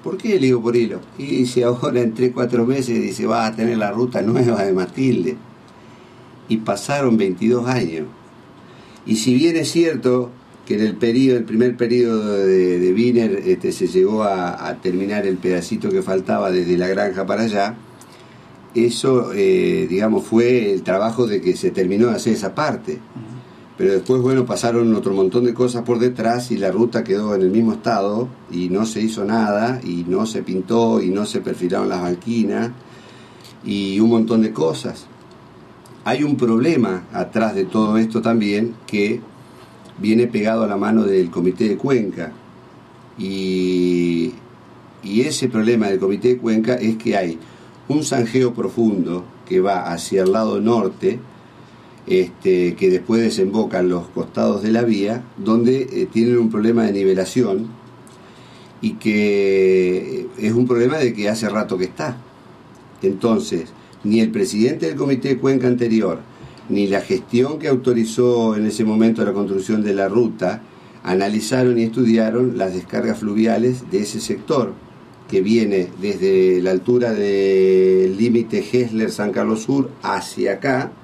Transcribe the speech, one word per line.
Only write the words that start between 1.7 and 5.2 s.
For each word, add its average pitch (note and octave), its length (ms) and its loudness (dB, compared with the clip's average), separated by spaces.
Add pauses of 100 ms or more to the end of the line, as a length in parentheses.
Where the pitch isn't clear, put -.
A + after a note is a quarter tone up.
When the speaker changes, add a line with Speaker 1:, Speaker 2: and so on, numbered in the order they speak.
Speaker 1:
en A2+ 140 0
tres, B2 180 0
cuatro A#2+ 320 0
meses", A#2+ 380 0
dice, G#2 240 -4
"vas A2+ 240 0
a A2 60 -12
tener A#2 200 0
la G#2 140 -2
ruta A#2 320 -2
nueva A#2 420 2
de G2 80 0
Matilde". F#2 640 0 (1120)